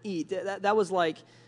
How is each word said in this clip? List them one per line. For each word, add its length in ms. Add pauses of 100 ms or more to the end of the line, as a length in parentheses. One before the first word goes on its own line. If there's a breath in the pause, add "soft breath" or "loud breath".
eat. 260
That, 140
that, 200
that 120
was, 160
like, 260 (300 soft breath)